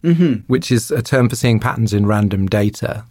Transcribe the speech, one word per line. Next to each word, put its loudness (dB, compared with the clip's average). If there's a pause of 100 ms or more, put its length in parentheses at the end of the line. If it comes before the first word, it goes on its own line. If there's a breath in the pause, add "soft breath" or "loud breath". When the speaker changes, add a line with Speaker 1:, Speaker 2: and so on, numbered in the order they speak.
Speaker 1:
Mm-hmm. 2
Speaker 2:
which -2
is 0
a -2
term 2
for -4
seeing 2
patterns -2
in 2
random 0
data. -2